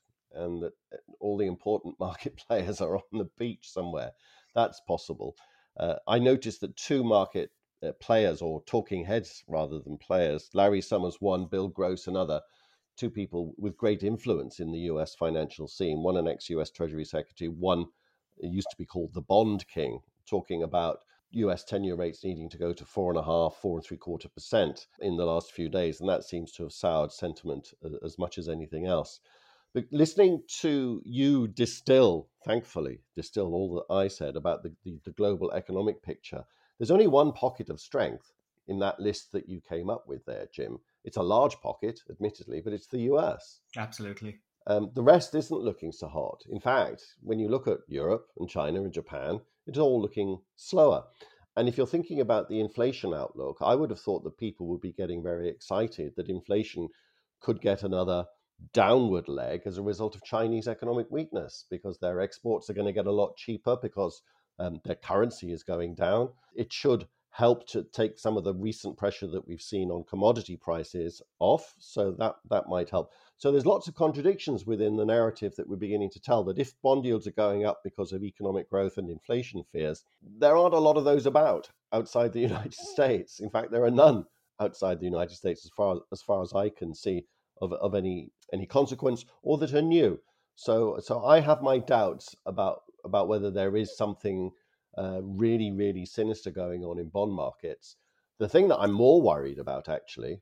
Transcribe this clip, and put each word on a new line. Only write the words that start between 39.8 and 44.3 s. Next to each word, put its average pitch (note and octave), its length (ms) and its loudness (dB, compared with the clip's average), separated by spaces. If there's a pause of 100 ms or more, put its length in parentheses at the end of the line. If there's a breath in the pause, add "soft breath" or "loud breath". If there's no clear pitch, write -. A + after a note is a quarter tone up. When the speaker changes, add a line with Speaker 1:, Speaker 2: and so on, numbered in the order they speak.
Speaker 1:
up - 180 -8
with C2+ 180 -12
there, G1+ 280 -10
Jim. A#1+ 260 -10 (260)
It's - 120 -2
a F#2 60 4
large G#2+ 380 6
pocket, - 480 -4
admittedly, G2 500 -6
but G#2 140 -6
it's G2+ 140 -10
the B2+ 120 -4
U C3+ 200 4
S. - 420 -4 (160)
Speaker 2:
Absolutely. G#2+ 600 -10 (280)